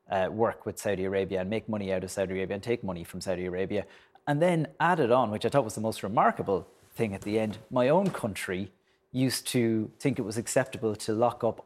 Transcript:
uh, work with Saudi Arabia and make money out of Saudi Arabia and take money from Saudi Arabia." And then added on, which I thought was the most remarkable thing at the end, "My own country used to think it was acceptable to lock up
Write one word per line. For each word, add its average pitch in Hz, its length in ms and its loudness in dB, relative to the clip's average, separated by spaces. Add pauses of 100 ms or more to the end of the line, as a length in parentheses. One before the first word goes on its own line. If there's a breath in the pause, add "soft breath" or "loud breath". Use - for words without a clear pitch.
(100)
uh, 95 200 2
work 107 360 0
with 101 120 -8
Saudi 95 260 0
Arabia 95 360 0
and 92 100 -4
make 107 180 -4
money 104 240 -2
out 92 100 0
of 92 80 -8
Saudi 92 240 -2
Arabia 95 200 -2
and 98 80 -6
take 117 200 -2
money 87 220 -6
from 90 160 -12
Saudi 90 240 -2
Arabia." 92 400 -2 (420 soft breath)
And 147 140 2
then 165 280 4 (120)
added 156 300 4
on, 120 200 6
which 107 140 -4
I 117 60 2
thought 139 140 4
was 107 100 -6
the 120 60 -6
most 110 220 -4
remarkable 110 640 0 (280)
thing 110 180 -2
at 95 100 -8
the 104 160 0
end, 107 200 -2 (120)
"My 127 180 4
own 185 220 4
country 98 640 -4 (380)
used 127 360 0
to 113 440 2 (100)
think 139 180 0
it 127 40 -4
was 104 140 -4
acceptable 113 600 -2
to - 160 -4
lock 117 320 2
up 110 220 -2